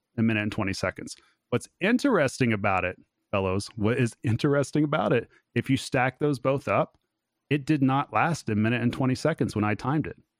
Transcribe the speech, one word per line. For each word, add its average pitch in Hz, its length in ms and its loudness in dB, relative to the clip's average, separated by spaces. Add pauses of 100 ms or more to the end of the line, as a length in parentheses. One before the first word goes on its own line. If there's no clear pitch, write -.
(160)
a 113 60 0
minute 110 200 2
and 104 80 -2
twenty 98 220 -4
seconds. - 420 -6 (360)
What's - 180 -2 (120)
interesting 185 720 2
about 98 320 0
it, 90 120 -4 (340)
fellows, 95 460 0
what 107 220 0
is 120 260 0
interesting 143 580 0
about 160 300 0
it, 117 160 0 (260)
if 117 160 -2
you 131 60 4
stack 127 420 -2
those 147 220 0
both 135 260 -2
up, 107 320 0 (520)
it 143 160 0
did 151 180 2
not 135 280 0
last 135 380 0
a 107 60 0
minute 113 260 2
and 117 100 2
twenty 127 220 0
seconds 143 400 -2
when 104 100 0
I 107 120 0
timed 135 320 -2
it. - 80 -12 (240)